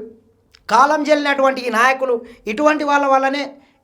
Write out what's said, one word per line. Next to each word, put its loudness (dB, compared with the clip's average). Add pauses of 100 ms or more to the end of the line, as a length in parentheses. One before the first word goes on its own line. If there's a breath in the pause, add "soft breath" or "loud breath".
(720)
కాలం 2
చెల్లినటువంటి 0
ఈ -4
నాయకులు 0 (220 loud breath)
ఇటువంటి 0
వాళ్ళ 0
వల్లనే 0 (300 soft breath)